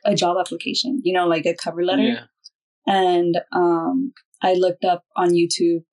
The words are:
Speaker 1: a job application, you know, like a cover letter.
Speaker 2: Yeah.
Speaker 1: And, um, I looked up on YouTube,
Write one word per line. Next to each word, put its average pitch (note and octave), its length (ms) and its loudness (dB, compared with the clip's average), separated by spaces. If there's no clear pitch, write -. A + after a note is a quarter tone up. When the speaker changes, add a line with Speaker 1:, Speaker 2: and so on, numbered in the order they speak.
Speaker 1:
a G#3 100 2
job F3 240 0
application, - 640 -4
you F3+ 80 0
know, F3+ 140 2
like E3 200 0
a E3+ 80 0
cover E3+ 300 -6
letter. C#3+ 180 0
Speaker 2:
Yeah. A#2+ 220 -2
Speaker 1:
And, F3 540 2
um, F3 600 0
I F#3 120 2
looked F3+ 300 0
up F3 200 0
on F3 140 2
YouTube, E3+ 640 0